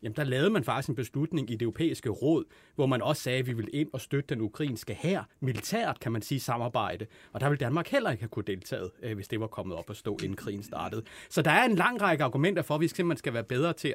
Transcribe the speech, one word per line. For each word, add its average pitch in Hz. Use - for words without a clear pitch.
jamen, 110
der 151
lavede 135
man 190
faktisk 127
en 135
beslutning 135
i 120
Det 110
Europæiske 131
Råd, 135
hvor 139
man 131
også 143
sagde, 127
at 127
vi 127
ville 113
ind 147
og 127
støtte -
den 117
ukrainske 113
hær, 180
militært, 139
kan 120
man 110
sige, 135
samarbejde. 117
Og -
der 131
ville 143
Danmark 151
heller 240
ikke 117
have 113
kunnet 104
deltage, 95
øh, 101
hvis 95
det 110
var 113
kommet 92
op 85
at 104
stå, 104
inden 95
krigen 101
startede. 95
Så -
der 147
er 196
en 240
lang 202
række 165
argumenter 156
for, 151
at 151
vi 165
simpelthen 170
skal 131
være 113
bedre 139
til 151